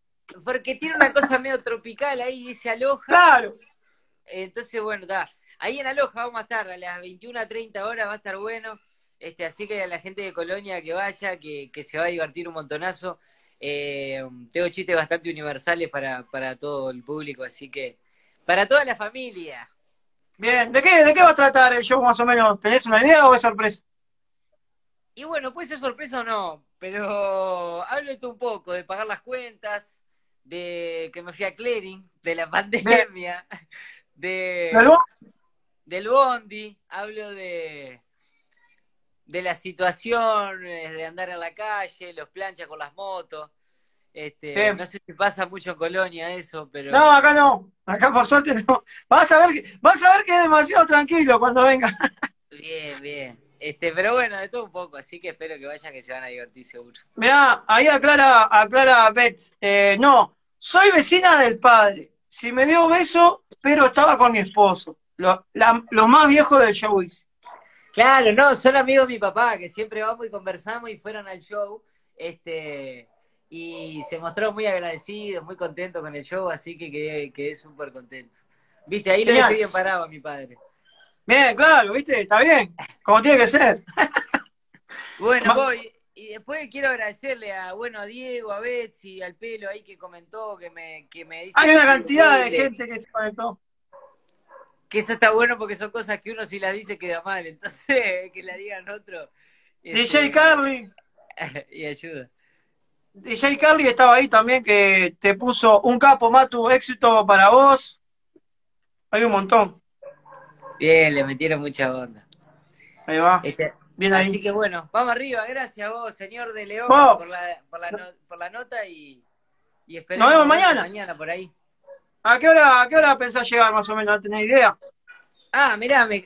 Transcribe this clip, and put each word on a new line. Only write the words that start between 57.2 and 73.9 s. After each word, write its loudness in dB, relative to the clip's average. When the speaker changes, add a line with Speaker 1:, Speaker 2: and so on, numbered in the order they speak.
Speaker 2:
ahí 4
aclara, 6
aclara 6
Bets. -2
Eh, 2
no, 4
soy 4
vecina 4
del 2
padre. 4
Si -12
me 2
dio 4
beso, 2
pero 4
estaba 4
con 4
mi -2
esposo. 0
Lo, -2
la, 2
los 4
más 6
viejos 4
del 4
showbiz. -4
Speaker 1:
Claro, 4
no, 4
son 2
amigos 0
de -8
mi -10
papá, -2
que -14
siempre -10
vamos -8
y -14
conversamos -12
y -18
fueron -16
al -16
show, -14
este, -16
y -16